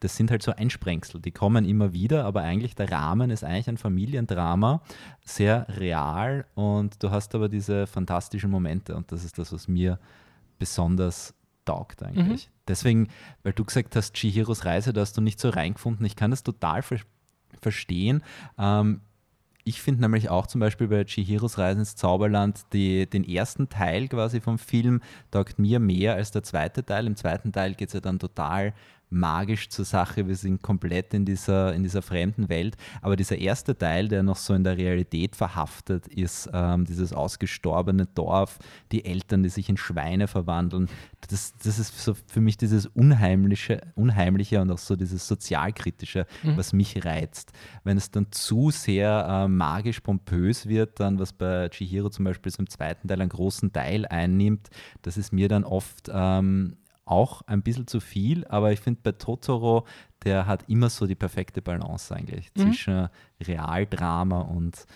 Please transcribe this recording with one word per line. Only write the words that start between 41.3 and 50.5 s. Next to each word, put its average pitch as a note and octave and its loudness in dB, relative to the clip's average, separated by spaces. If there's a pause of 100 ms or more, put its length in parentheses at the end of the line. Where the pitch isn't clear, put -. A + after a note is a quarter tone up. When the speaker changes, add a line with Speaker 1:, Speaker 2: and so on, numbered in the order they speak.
Speaker 1:
das G#2+ 0
ist - -4
so G#2+ 0 (120)
für - 0
mich A2 4
dieses G#2+ 2
Unheimliche, G2+ 4 (120)
Unheimliche G2+ 2
und F#2 2
auch F2 -2
so - -2
dieses F2+ -4
Sozialkritische, F#2+ -4 (160)
Speaker 2:
Mhm. D#3 2
Speaker 1:
was F#2 -2
mich G2 2
reizt. D#2+ -6 (320)
Wenn - 2
es - -4
dann G2+ 0
zu C3 2
sehr, G#2 0
äh, F#2+ 2
magisch F#2 0
pompös F#2+ 0